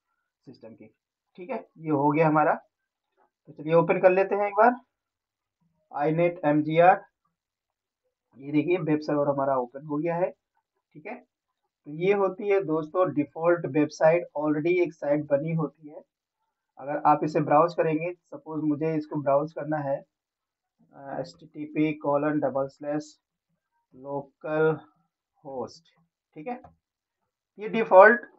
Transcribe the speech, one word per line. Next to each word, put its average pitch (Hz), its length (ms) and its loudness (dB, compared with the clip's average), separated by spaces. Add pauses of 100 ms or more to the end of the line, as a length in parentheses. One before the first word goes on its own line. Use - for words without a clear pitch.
(400)
सिस्टम 113 340 -20
की, 107 200 -20 (420)
ठीक 180 140 -14
है। 170 180 -10 (100)
ये 160 120 -6
हो 147 200 2
गया 156 180 4
हमारा, 156 260 2 (920)
तो 151 60 -20
चलिए 160 220 -4
ओपन 170 260 2
कर 185 100 6
लेते 190 240 0
हैं 202 120 -2
एक 202 80 -8
बार 214 160 4 (1200)
inet 156 520 -2
एमजीआर। 156 600 4 (1300)
ये 139 160 -14
देखिए, 151 260 2
वेब 151 220 -2
सर्वर 147 280 -2
हमारा 139 280 0
ओपन 131 300 -6
हो 147 100 -6
गया 165 200 -4
है, 180 140 -2 (600)
ठीक 156 140 -20
है। 214 80 -12 (680)
तो 147 60 -18
ये 170 220 0
होती 196 360 -2
है 196 120 2
दोस्तों 156 540 -2
डिफ़ॉल्ट 165 520 -2
वेबसाइट, 156 600 2 (120)
already 151 420 -2
एक 165 140 -2
साइट 147 300 -2
बनी 147 280 -2
होती 151 360 -6
है। 160 140 -20 (760)
अगर 143 280 -8
आप 147 180 4
इसे 160 160 -2
ब्राउज़ 156 360 2
करेंगे, 165 360 -2
सपोज 156 520 -12
मुझे 156 320 -2
इसको 151 260 -6
ब्राउज़ 143 320 0
करना 151 220 -6
है, 143 280 -4 (880)
अ, 139 260 -16
एचटीटीपी 151 720 -6
कोलन 147 480 -2
डबल 135 260 -4
स्लैश - 540 -10 (720)
लोकल 147 840 -4 (640)
होस्ट, 127 400 -14 (500)
ठीक 156 120 -18
है। 247 160 -12 (960)
ये 208 100 -10
डिफ़ॉल्ट 220 520 8 (180)